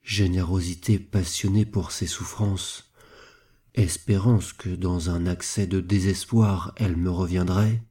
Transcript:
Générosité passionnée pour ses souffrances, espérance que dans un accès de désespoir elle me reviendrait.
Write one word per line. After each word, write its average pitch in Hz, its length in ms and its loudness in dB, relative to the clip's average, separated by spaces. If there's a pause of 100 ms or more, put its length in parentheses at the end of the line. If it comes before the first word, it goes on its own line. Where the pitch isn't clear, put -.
Générosité 92 960 0
passionnée 101 640 0
pour 101 260 -4
ses - 160 -6
souffrances, - 840 -4 (800)
espérance 101 800 2
que - 160 -8
dans 90 400 -2
un 87 160 0
accès 90 420 -2
de 95 140 0
désespoir 98 960 2
elle 95 180 0
me 87 140 0
reviendrait. 90 800 2